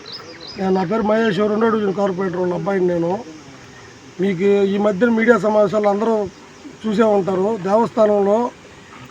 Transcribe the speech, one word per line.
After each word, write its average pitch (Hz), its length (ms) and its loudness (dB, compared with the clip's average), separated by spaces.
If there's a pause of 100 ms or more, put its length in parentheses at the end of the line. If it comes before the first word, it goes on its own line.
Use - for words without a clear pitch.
(600)
నేను, 190 100 -2
నా 190 140 2
పేరు 214 180 -2
మహేష్, 214 380 0
రెండో 214 300 2
డివిజన్ 208 240 0
కార్పొరేటర్ 190 440 -2
వాళ్ళ 180 160 -2
అబ్బాయిని 180 340 0
నేను. 175 320 0 (1040)
మీకు 190 220 0
ఈ 202 340 2
మధ్యన 208 320 2
మీడియా 226 280 4
సమావేశాలు 208 500 2
అందరూ 214 400 0 (600)
చూసే 214 160 2
ఉంటారు. 202 600 0
దేవస్థానంలో 208 880 2 (600)